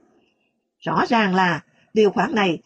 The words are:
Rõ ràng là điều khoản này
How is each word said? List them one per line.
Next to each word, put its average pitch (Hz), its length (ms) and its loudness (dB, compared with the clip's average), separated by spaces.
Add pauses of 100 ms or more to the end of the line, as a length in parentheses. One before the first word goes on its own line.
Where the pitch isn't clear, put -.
(800)
Rõ 170 300 -2
ràng 214 260 0
là 180 260 0 (340)
điều 214 160 4
khoản 190 240 -2
này 190 320 0